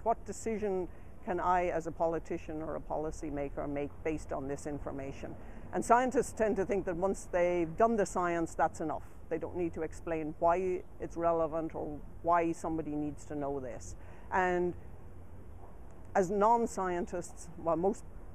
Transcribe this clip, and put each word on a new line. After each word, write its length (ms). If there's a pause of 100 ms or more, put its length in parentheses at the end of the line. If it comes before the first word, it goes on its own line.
What 220
decision 640 (380)
can 140
I, 300
as 180
a 40
politician 720
or 140
a 40
policymaker, 880
make 220 (140)
based 280
on 160
this 200
information? 680 (380)
And 100
scientists 480
tend 260
to 80
think 200
that 100
once 360
they've 440
done 200
the 100
science, 480
that's 260
enough. 240 (260)
They 100
don't 180
need 160
to 80
explain 560
why 460 (180)
it's 160
relevant 560
or 260 (220)
why 300
somebody 400
needs 340
to 100
know 240
this. 360 (360)
And 440 (1400)
as 140
non-scientists, 1300
well, 200
most 260 (320)